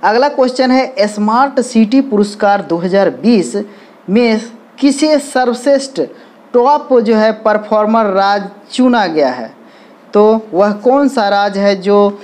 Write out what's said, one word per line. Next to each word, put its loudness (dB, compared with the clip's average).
अगला 2
question 0
है 0
Smart -2
City 2
पुरस्कार 0
दो -4
हज़ार 0
बीस 0
में 2
किसे 2
सर्वश्रेष्ठ -2
top 2
जो 0
है 2
performer 0
राज्य -2
चुना 2
गया 0
है? -12
तो 2
वह 2
कौन 0
सा -2
राज्य -2
है 2
जो 0